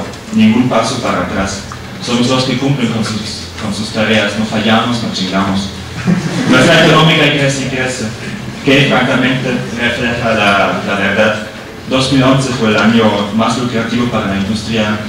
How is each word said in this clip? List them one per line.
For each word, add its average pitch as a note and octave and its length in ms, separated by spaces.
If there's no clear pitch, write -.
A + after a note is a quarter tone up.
ningún A2 360
paso A2+ 340
para F2+ 200
atrás. G2 420
Somos A#2+ 220
los C3 160
que B2 120
cumplen C3 360
con G#2+ 120
sus, - 440
con G2+ 140
sus G#2+ 160
tareas, G#2+ 480
no G#2+ 80
fallamos, A2+ 560
no F#2 100
chingamos. F#2+ 560
Nuestra D#3+ 380
económica D#3+ 380
crece C#3 420
y - 20
crece, B2+ 360
que C4+ 240
francamente - 640
refleja A#2+ 540
la, G2 560
la G2+ 80
verdad. G#2 480
Dos C3 220
mil C3+ 100
once C3+ 280
fue A2 80
el G#2+ 80
año A2+ 280
más A2 240
lucrativo A#2 480
para G#2+ 200
la G2 100
industria G#2+ 640